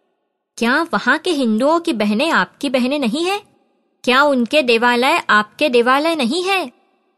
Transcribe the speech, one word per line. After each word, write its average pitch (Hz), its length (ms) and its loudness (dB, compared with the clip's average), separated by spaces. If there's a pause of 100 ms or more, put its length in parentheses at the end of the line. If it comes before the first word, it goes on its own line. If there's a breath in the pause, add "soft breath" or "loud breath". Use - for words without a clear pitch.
(580)
क्या 262 260 0
वहां 247 340 0
के 359 140 -4
हिंदुओं 277 480 0
की 339 140 -4
बहनें 214 380 0
आपकी 220 380 -2
बहनें 254 300 -2
नहीं 269 260 -2
हैं? 403 160 -4 (640)
क्या 247 180 2
उनके 285 400 2
देवालय 240 680 0
आपके 208 400 0
देवालय 262 460 2
नहीं 294 280 -2
हैं? 359 280 -2 (460)